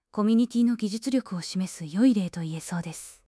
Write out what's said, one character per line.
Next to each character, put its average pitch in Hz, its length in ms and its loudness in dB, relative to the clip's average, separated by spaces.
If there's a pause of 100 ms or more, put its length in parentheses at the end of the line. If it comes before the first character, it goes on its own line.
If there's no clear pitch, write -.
(100)
コ 214 120 -2
ミ 214 120 4
ュ - 20 6
ニ 233 120 4
テ 233 100 -2
ィ 240 80 4
の 240 100 2
技 214 140 -2
術 226 200 -4
力 247 240 0
を 175 60 -4
示 185 320 -4
す 165 140 -10
良 185 180 2
い 262 80 8
例 196 160 0
と 170 140 -8
言 160 140 -6
え 160 40 -10
そ 175 200 -4
う - 20 -4
で 165 100 -10
す。 - 300 -16 (100)